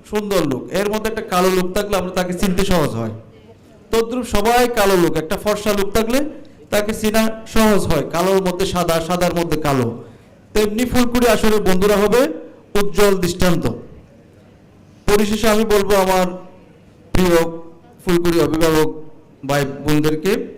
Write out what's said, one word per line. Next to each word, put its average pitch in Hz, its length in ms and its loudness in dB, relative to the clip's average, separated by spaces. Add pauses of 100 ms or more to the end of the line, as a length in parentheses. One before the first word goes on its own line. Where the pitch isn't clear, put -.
(120)
সুন্দর 202 300 -2 (100)
লোক, 123 100 -4 (180)
এর 202 120 -2
মধ্যে 214 200 -4
একটা - 120 -8 (100)
কালো 180 240 2
লোক 180 100 -2 (100)
থাকলে 208 240 -4
আমরা 180 180 -8
তাকে 180 220 -4
চিনতে 190 300 0
সহজ 151 280 0
হয়। 113 140 -6 (800)
তদ্রূপ 226 340 -2 (100)
সবাই 226 260 4 (160)
কালো 196 260 4
লোক, 160 100 0 (100)
একটা 196 200 -6
ফর্সা 208 360 -2
লোক 202 180 -2
থাকলে 226 220 0 (540)
তাকে 208 180 -2 (100)
চেনা 214 220 0 (300)
সহজ 214 360 4
হয়, 147 160 0 (100)
কালোর 190 320 2
মধ্যে 180 260 -2
সাদা, 170 220 0 (120)
সাদার 175 320 0
মধ্যে 165 260 -2
কালো। 135 220 0 (680)
তেমনি 214 380 0
ফুলকুড়ি 247 440 2
আসলে 214 220 2 (120)
বন্ধুরা 202 340 4
হবে 214 180 4 (580)
উজ্জ্বল 196 340 4 (100)
দৃষ্টান্ত। 175 420 2 (1400)
পরিশেষে 214 440 2
আমি 220 100 2 (100)
বলবো 196 200 2 (120)
আমার 185 220 2 (880)
প্রিয় 175 220 4 (680)
ফুলকুড়ি 170 340 0 (100)
অভিভাবক 156 400 2 (640)
ভাই 143 120 0 (240)
বোনদেরকে 151 480 0 (240)